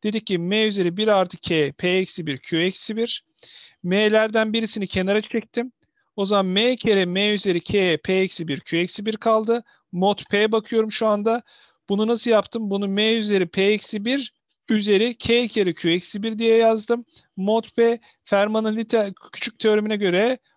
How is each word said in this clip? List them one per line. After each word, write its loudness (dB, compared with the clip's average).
Dedik -2
ki -2
M 0
üzeri -2
bir 0
artı 2
K, -2
P -4
eksi -2
bir, -6
Q -4
eksi -4
bir. -6
M'lerden 2
birisini -4
kenara 0
çektim. -6
O -2
zaman 2
M 2
kere 2
M 0
üzeri 0
K, 2
P -2
eksi -2
bir, -6
Q -6
eksi -4
bir -2
kaldı. 0
Mod 0
P 2
bakıyorum -2
şu -2
anda. 0
Bunu 0
nasıl -2
yaptım? 0
Bunu -2
M 0
üzeri 0
P -2
eksi 0
bir -4
üzeri 2
K 2
kere 0
Q -2
eksi -2
bir -4
diye 4
yazdım. 2
Mod 0
P, 2
Fermat'ın 0
lite-, -2
küçük -10
teoremine 2
göre 0